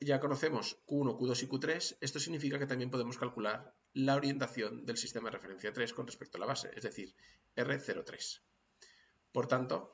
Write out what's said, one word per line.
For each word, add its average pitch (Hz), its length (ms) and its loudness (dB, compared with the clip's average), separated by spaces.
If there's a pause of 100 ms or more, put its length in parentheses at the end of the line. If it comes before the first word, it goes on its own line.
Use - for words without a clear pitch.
ya 143 200 4
conocemos 143 640 0
Q 143 140 0
uno, 123 160 4
Q 123 100 2
dos 123 160 2
y 135 60 -4
Q 131 100 0
tres, 160 420 0
esto 143 200 0
significa 143 380 0
que 143 80 0
también 127 240 0
podemos 120 280 0
calcular 113 560 0 (200)
la 135 200 6
orientación 127 720 0
del 117 100 -2
sistema 113 320 -4
de 104 80 -4
referencia 98 360 -6
tres 120 200 0
con - 140 -6
respecto - 320 -12
a - 20 -8
la 101 60 0
base, - 280 -2
es 113 100 -8
decir, 98 300 -6 (420)
R 123 240 2
cero 90 260 -2
tres. - 360 -8 (920)
Por 123 160 2
tanto, 127 460 0